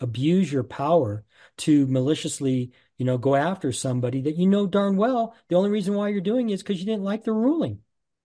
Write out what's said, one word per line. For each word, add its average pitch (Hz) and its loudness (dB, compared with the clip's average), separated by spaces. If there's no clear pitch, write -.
abuse 139 0
your 131 0
power 139 0
to 147 4
maliciously, 131 -2
you 127 -2
know, 127 0
go 135 2
after 147 0
somebody 127 -2
that 151 -2
you 180 2
know 202 4
darn 202 0
well 226 0
the 170 2
only 196 4
reason 202 0
why 208 -2
you're 208 -2
doing 226 0
it 202 -2
is 190 -6
'cause 196 -4
you 180 -8
didn't 214 -2
like 208 -6
the 220 -2
ruling. 220 0